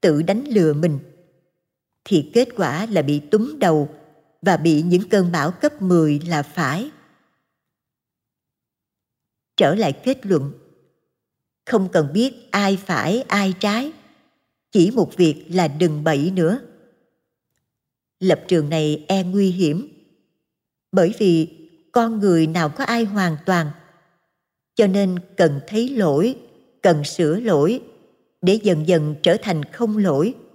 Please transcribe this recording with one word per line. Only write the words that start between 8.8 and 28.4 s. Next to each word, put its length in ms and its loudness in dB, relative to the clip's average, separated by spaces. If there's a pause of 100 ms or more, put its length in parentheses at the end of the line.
Trở 180 2
lại 180 -2 (100)
kết 220 -4
luận, 260 -2 (1120)
không 260 0
cần 220 0
biết 200 0 (180)
ai 260 0
phải, 440 -4
ai 380 -2
trái, 320 -4 (800)
chỉ 200 4
một 260 -2
việc 320 2
là 180 0
đừng 360 -2
bậy 280 0
nữa. 280 0 (1600)
Lập 280 2
trường 220 2
này 380 -2
e 160 0
nguy 280 0
hiểm, 380 -2 (1000)
bởi 280 2
vì 280 2 (440)
con 280 0
người 280 2
nào 220 -2
có 140 -8
ai 200 -2
hoàn 420 -2
toàn, 260 -2 (1040)
cho 120 4
nên 320 0 (180)
cần 300 2
thấy 220 -4
lỗi, 460 0 (460)
cần 220 2
sửa 360 -2
lỗi, 420 0 (600)